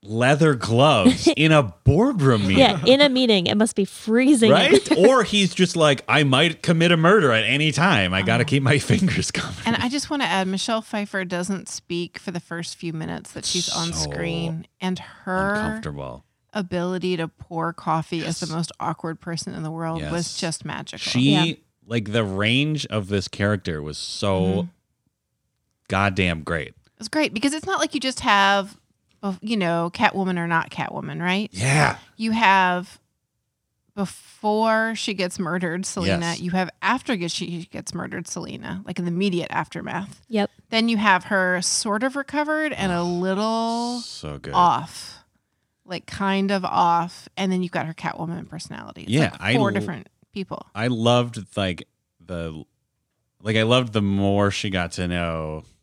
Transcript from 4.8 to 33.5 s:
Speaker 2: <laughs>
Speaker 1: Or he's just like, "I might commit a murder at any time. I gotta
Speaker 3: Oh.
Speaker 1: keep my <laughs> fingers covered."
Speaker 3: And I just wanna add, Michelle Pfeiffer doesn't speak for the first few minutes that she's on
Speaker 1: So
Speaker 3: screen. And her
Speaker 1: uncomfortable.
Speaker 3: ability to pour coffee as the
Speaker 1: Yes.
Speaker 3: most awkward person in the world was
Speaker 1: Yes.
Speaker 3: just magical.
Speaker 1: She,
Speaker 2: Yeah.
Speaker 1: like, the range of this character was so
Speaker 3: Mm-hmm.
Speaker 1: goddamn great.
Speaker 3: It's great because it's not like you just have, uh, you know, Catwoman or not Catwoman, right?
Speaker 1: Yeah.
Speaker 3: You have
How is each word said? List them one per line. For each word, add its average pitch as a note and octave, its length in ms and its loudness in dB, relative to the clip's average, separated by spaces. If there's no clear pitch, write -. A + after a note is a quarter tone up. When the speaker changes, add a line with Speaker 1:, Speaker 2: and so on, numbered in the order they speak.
Speaker 2:
<laughs> E4 60 4
Speaker 1:
Or A#3 260 8
he's G3+ 300 2
just F3 220 2
like, D3+ 320 4
"I D3 160 4
might D3 400 2
commit E3+ 280 4
a E3+ 60 4
murder E3 340 6
at A2 120 4
any C#3+ 280 2
time. B2+ 420 2
I F#2+ 80 2
gotta A#2 220 2
Speaker 3:
Oh. D3+ 40 0
Speaker 1:
keep C#3 160 0
my C#3+ 160 4
<laughs> - 120 -2
fingers - 400 0
covered." - 360 -8
Speaker 3:
And - 80 0
I B3 140 -2
just C#4 200 -6
wanna C#4+ 140 -2
add, F#3 240 0
Michelle G#3+ 340 -2
Pfeiffer G3+ 440 -6
doesn't F3+ 440 -4
speak - 480 -8
for - 140 -10
the E3+ 80 -6
first E3+ 380 -10
few E3 160 -8
minutes E3 400 -8
that - 120 -12
she's - 240 -4
on E3+ 240 -4
Speaker 1:
So D#3 160 -6
Speaker 3:
screen. E3 560 -6
And F#3 180 -4
her F#3+ 560 -4
Speaker 1:
uncomfortable. G#3+ 680 -6
Speaker 3:
ability F3+ 640 -4
to E3 100 -4
pour E3 460 -6
coffee E3 520 -4
as E3 140 -4
the E3+ 80 -6
Speaker 1:
Yes. D#3 80 -6
Speaker 3:
most E3 240 -4
awkward E3 400 -6
person - 340 -10
in - 100 -10
the D#3 80 -8
world E3 320 -6
was D3 80 -6
Speaker 1:
Yes. E3+ 280 -6
Speaker 3:
just E3 260 -6
magical. - 340 -12
Speaker 1:
She, C3+ 240 4
Speaker 2:
Yeah. D#3+ 180 0
Speaker 1:
like, G#2+ 280 -4
the A2+ 100 2
range B2 640 0
of G#2 220 -4
this G2+ 180 0
character F#2+ 540 -2
was D2 180 -10
so G2 400 -2
Speaker 3:
Mm-hmm. F2+ 280 0
Speaker 1:
goddamn F#2+ 540 0
great. D#2 300 -6
Speaker 3:
It's - 100 -14
great D#4 260 -2
because C4+ 180 0
it's D#4 140 -8
not F#4 120 -2
like D4+ 140 -4
you C#4+ 60 -4
just B3+ 220 -6
have, G3+ 540 2
uh, G3 200 -4
you A3 140 -4
know, E3+ 380 -2
Catwoman F#3+ 460 0
or E3+ 80 -4
not E3 240 -2
Catwoman, D3+ 500 -8
right? F#3 320 -2
Speaker 1:
Yeah. C3 440 2
Speaker 3:
You A3 160 -4
have F#3+ 680 2